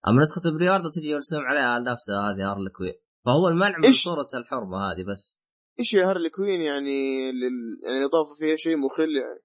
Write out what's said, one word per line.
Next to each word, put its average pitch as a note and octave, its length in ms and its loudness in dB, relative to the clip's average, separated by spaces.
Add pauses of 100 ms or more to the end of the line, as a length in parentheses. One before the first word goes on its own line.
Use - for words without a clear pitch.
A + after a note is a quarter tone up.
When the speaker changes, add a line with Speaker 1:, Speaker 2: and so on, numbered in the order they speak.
Speaker 1:
أما A#2+ 120 8
نسخة D#3 360 2
بري F3 140 2
أوردر E3+ 200 0
تجي D3+ 180 -6
يرسم D3 280 -4
عليها C3 420 0 (140)
نفسها G#2 380 -2
هذه G2 220 -2
هارلي G2 180 -6
كوين. - 240 -6 (300)
فهو D#3 240 4
المنع F3 300 0
من D#3+ 60 2
Speaker 2:
إيش؟ B3 200 8
Speaker 1:
صورة D#3+ 300 -4
الحرمة A2+ 440 -6
هذه F#2 300 -4
بس. - 300 -10 (400)
Speaker 2:
إيش A#3 160 -4
هي F#3+ 80 6
هارلي F3+ 280 0
كوين F#3+ 300 -2
يعني C#3 720 -2
لل-، B2 560 -6
يعني C3 160 0
إضافة D3 340 0
فيها D#3 180 0
شيء E3 200 -2
مخل C#3 260 -2
يعني؟ C#3 420 -2